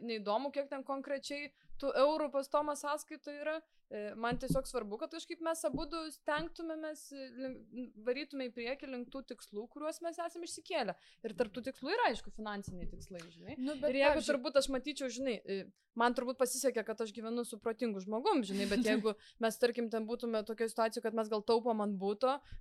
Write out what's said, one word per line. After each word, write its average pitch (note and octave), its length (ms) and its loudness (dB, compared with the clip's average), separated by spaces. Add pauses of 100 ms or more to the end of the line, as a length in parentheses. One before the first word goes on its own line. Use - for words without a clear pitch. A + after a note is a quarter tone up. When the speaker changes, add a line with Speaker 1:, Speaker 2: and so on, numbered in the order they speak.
Speaker 1:
neįdomu, A3+ 500 0
kiek C#4 160 -2
ten C4+ 160 -6
konkrečiai C#4 640 -4 (320)
tų C4+ 160 2
eurų D4 340 6
pas C#4 180 0
Tomą D4 280 2
sąskaitoj D4 640 -4
yra. D#4 200 -2 (300)
E, G#3 240 -6
man A#3 240 0
tiesiog C4 300 0
svarbu, A3 320 -4
kad D#4+ 100 -4
kažkaip E4 320 -10
mes E4 220 0
abudu D#4+ 340 -2 (140)
stengtumėmės, D#4 880 -4 (100)
e, C4+ 140 -10 (100)
link, C4 220 -6 (160)
n-, B3 160 -8 (180)
varytume C4+ 400 0
į A#3 80 -8
priekį B3+ 320 -4
link B3 240 -6
tų C4+ 160 -8
tikslų, G#3 420 -8
kuriuos D4+ 320 -4
mes E4+ 220 -4
esam E4+ 240 -6
išsikėlę. C#4 480 -2 (300)
Ir A3 100 -6
tarp A#3 180 0
tų A#3+ 140 -8
tikslų C4+ 300 -4
yra, A#4+ 160 4
aišku, G3+ 180 -6
finansiniai G3+ 560 -6
tikslai, - 380 -10 (100)
žinai. B3+ 240 -12
Speaker 2:
Nu, C#4 160 0
bet, C#4 160 2
Speaker 1:
Ir C4 80 4
jeigu C#4+ 160 8
Speaker 2:
pavyzdžiui D4+ 160 2
Speaker 1:
turbūt C#4 300 2
aš C4+ 100 4
matyčiau, C4+ 400 -2
žinai, A#3+ 320 -2
e, G3 220 -4 (320)
man A#3+ 180 6
turbūt B3 240 -2
pasisekė, B3 480 2
kad A3+ 160 -4
aš A3 100 -4
gyvenu A3+ 320 -2
su A3+ 140 -10
protingu A3+ 400 -2
žmogum, A#3 480 2
žinai, A#3 240 0
bet A3+ 140 4
Speaker 2:
<laughs> - 20 2
Speaker 1:
jeigu G#3+ 300 4 (240)
mes, A3+ 180 2
tarkim, A#3+ 320 2
ten A3 160 0
būtume A3+ 400 0
tokioj A3+ 240 -2
situacijoj, A3+ 320 2
kad A3+ 160 0
mes A3 100 2
gal G#3+ 140 0
taupom A3+ 400 4
ant G3+ 160 0
buto G#3 380 2 (240)